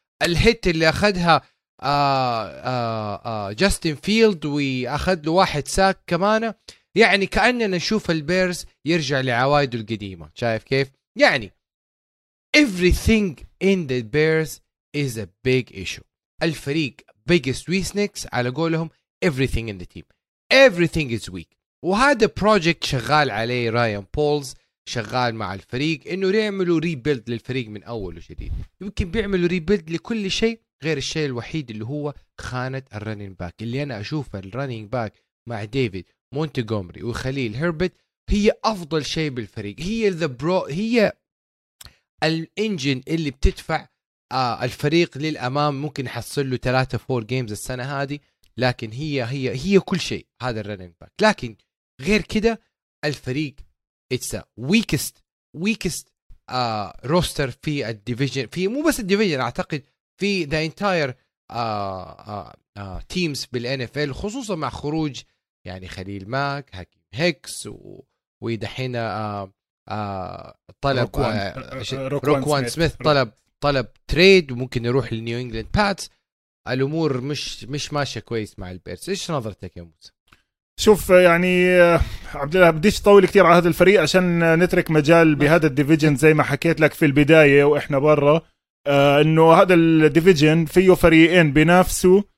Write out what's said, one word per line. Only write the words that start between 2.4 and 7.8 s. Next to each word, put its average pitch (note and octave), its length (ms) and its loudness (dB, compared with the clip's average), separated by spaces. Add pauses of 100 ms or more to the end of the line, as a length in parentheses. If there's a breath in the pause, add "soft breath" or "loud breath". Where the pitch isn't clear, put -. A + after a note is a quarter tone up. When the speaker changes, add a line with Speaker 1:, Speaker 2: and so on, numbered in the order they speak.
Speaker 1:
آه، A2 800 -6
آه، G#2+ 280 -8
جاستن E3+ 420 -2
فيلد، G#3 500 2
وأخذ C#3+ 800 -2
له D#3+ 80 -2
واحد E3+ 360 0
ساك F#3+ 380 0
كمان. G#3+ 460 -2 (440 soft breath)
يعني G3 300 4
كأننا A3 500 0
نشوف G3+ 340 -2